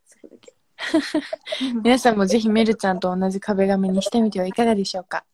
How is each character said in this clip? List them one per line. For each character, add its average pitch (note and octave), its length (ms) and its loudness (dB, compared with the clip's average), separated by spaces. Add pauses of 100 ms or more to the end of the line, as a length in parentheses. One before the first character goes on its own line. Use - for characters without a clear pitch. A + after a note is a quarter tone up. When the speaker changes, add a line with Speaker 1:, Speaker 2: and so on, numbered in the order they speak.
Speaker 1:
そ - 140 -20
こ - 100 -20
だ - 100 -20
け。 - 160 -20 (220)
Speaker 2:
<laughs> - 1080 -4
皆 A#3+ 160 4
さ B3 140 2
ん G#3+ 60 0
も G3 80 4
ぜ G#3+ 120 2
ひ A3 120 0
メ A3 120 4
ル A3 120 2
ち - 100 -8
ゃ F#3+ 80 2
ん F3+ 80 -4
と F#3 140 -2
同 F#3+ 160 0
じ F#3+ 100 -4
壁 G3 260 0
紙 G3 220 2
に F#3+ 140 0
し - 80 -4
て A#3+ 100 2
み A3 100 2
て G3 100 -4
は F#3 60 -2
い F#3+ 60 -6
か A#3 140 0
が A3+ 80 4
で G3+ 100 0
し - 140 -6
ょ - 20 -10
う F3+ 40 -12
か？ - 280 -8